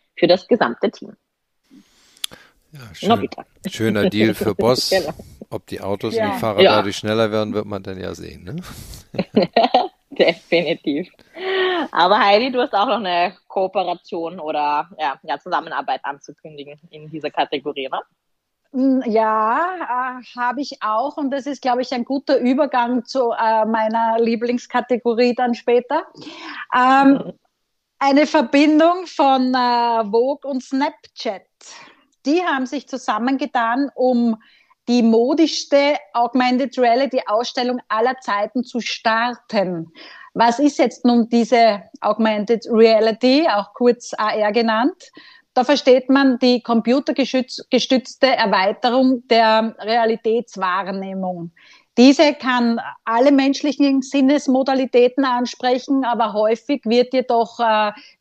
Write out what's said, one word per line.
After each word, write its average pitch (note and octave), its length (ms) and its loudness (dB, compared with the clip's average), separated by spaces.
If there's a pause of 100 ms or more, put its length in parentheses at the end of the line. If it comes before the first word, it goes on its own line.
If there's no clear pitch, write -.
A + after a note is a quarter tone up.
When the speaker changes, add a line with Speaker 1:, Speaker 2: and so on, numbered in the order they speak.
(160)
Speaker 1:
für E3+ 120 2
das F3+ 180 2
gesamte G3 440 0
Team. - 260 -16 (1500)
Speaker 2:
Ja, D3 100 -20
Speaker 1:
Na A2+ 140 -20
Speaker 2:
schön, G3+ 260 0
Speaker 1:
bitte. - 240 -10 (240)
Speaker 2:
schöner G#2 420 0
Deal G#2+ 240 2
für G#2 200 -4
Boss. A#2 360 0
Speaker 1:
<laughs> F#3+ 40 0
Genau. D#3+ 160 -2 (400)
Speaker 2:
Ob - 160 -12
die F2 140 -12
Autos G2+ 340 -6
Speaker 3:
Ja. A2 120 -2
Speaker 2:
und G#2 80 -4
die - 60 -6
Fahrer A2 200 0
Speaker 1:
Ja. - 160 6
Speaker 2:
dadurch G2+ 220 -2
schneller A2 340 0
werden, G#2+ 220 -2
wird G2+ 100 -4
man G2+ 180 -10
dann F#2+ 160 -12
ja F2+ 160 -10
sehen, D#2+ 300 -16
ne? A2+ 120 -12 (760)
Speaker 1:
<laughs> B3 580 0 (200)
Definitiv. E3 1000 -2 (840)
Aber F#3 260 2
Heidi, A3 320 2
du B3 100 -2
hast A3+ 140 -4
auch G3+ 120 0
noch G#3 120 -2
eine F3+ 360 -2 (120)
Kooperation F3+ 960 -6
oder, D3+ 580 -4
ja, C#3 240 -4
ja, D3 160 -8
Zusammenarbeit D3 640 -6
anzukündigen C#3+ 760 -16 (120)
in D3+ 200 -20
dieser D3 200 -10
Kategorie, C#3 580 -6
ne? F3 120 -8 (720)
Speaker 3:
Mm, C4 280 0 (100)
ja, B3 1080 -2
äh, - 180 -18
habe B3 220 -4
ich - 220 -10
auch. A3 340 -2
Und C#4 140 -4
das C4+ 160 -6
ist, C#4+ 160 -8
glaub B3 160 0
ich, B3+ 160 -4
ein A#3+ 100 -4
guter C4+ 340 -2
Übergang B3 640 0
zu, A#3+ 280 -2
äh, A3 320 0
meiner A3+ 540 0
Lieblingskategorie A#3+ 1160 -2
dann A#3+ 200 -2
später. B3 500 0 (720)
Ähm, C4+ 380 6
Speaker 1:
Mhm. B3 200 -2 (680)
Speaker 3:
eine C#4 260 4
Verbindung D#4 800 2
von, C4+ 480 0
äh, A#3+ 560 0
Vogue C4 400 0
und C4 120 -6
Snapchat. C4+ 800 -6 (840)
Die E4 180 2
haben C4+ 220 -2
sich C4 220 -8
zusammengetan, B3 1040 -2
um A#3+ 420 0 (500)
die A#3+ 160 2
modischste C#4+ 920 2 (180)
Augmented B3 640 0
Reality B3+ 480 2
Ausstellung B3 640 -4
aller A#3+ 320 -2
Zeiten G#3+ 440 -4
zu - 160 -8
starten. A3 1120 -4 (420)
Was A#3 240 2
ist C#4+ 200 2
jetzt B3 260 0
nun A#3+ 240 4
diese A3+ 540 2 (180)
Augmented G#3+ 720 -2
Reality, A3+ 840 4
auch G3+ 220 -4
kurz A#3+ 420 0
A G#3+ 140 -2
R G#3 220 0
genannt? A3+ 580 -2 (440)
Da B3 100 2
versteht C4 440 4
man C4+ 300 4
die B3 240 2
computergestützte B3+ 1700 -2
Erweiterung A3+ 1000 0
der A3 520 2
Realitätswahrnehmung. G3 1700 -4 (480)
Diese C#4+ 360 6
kann A#3+ 460 -2 (240)
alle B3 280 2
menschlichen C4+ 720 2
Sinnesmodalitäten C4 1200 2
ansprechen, B3+ 800 -2
aber A#3 280 -2
häufig A3 520 -2
wird A#3+ 280 0
jedoch, A#3+ 460 0
äh, G#3+ 320 0 (300)